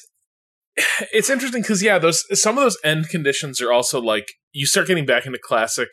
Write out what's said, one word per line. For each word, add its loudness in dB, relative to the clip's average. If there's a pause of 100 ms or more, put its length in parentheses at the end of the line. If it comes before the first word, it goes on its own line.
(760)
<sighs> -2
it's 2
interesting -2
'cause, 0
yeah, 4
those, 2 (160)
some 2
of 4
those 2
end 0
conditions -2
are 0
also, 2
like, 0 (260)
you -6
start 2
getting 2
back 2
into -10
classic -2